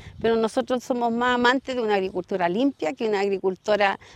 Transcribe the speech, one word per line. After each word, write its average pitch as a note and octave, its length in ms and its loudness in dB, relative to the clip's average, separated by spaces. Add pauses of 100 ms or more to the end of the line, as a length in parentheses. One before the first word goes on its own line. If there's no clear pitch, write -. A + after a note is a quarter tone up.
(200)
Pero A3+ 160 2
nosotros A3+ 480 0
somos A#3+ 300 -2
más B3 220 2
amantes B3 400 2
de B3 80 -2
una G#3 120 2
agricultura F#3+ 540 -2
limpia C#4 440 0
que A#3+ 140 -4
una G3+ 140 0
agricultura, G3 760 0 (160)